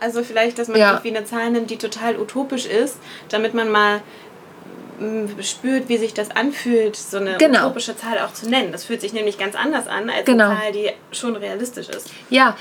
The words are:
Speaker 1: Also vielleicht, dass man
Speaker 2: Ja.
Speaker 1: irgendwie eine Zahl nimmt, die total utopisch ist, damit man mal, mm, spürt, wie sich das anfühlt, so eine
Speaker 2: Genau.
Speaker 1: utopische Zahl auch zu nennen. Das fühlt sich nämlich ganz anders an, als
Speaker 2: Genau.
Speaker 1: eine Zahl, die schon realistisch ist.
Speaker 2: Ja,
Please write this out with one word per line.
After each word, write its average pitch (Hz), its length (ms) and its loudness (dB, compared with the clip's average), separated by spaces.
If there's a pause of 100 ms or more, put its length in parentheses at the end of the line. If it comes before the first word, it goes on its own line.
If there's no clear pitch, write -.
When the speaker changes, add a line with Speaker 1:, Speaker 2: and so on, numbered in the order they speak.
Speaker 1:
Also 233 220 -2
vielleicht, 233 360 0
dass 240 100 -2
man 220 120 4
Speaker 2:
Ja. 202 120 8
Speaker 1:
irgendwie 220 240 -2
eine 214 80 -4
Zahl 233 260 -2
nimmt, 226 200 0
die 220 80 -6
total 220 400 -2
utopisch 254 480 -4
ist, 247 300 0 (320)
damit 214 260 0
man 226 160 0
mal, 208 300 4 (960)
mm, 214 420 -6
spürt, 254 480 -2
wie 233 100 2
sich 220 160 -2
das 208 160 -4
anfühlt, 233 680 2
so - 220 -6
eine 190 200 -2
Speaker 2:
Genau. 262 280 8
Speaker 1:
utopische 233 300 -4
Zahl 226 220 -4
auch - 140 -4
zu - 160 -10
nennen. 233 240 2
Das 175 120 -10
fühlt 233 160 -6
sich 208 120 -6
nämlich 214 260 -2
ganz 202 160 -4
anders 277 340 -2
an, 208 220 -4
als - 140 -2
Speaker 2:
Genau. 226 260 6
Speaker 1:
eine 208 100 0
Zahl, 214 120 -2
die 208 180 -2 (220)
schon 233 240 -4
realistisch 202 520 -8
ist. - 200 -10 (220)
Speaker 2:
Ja, 254 300 4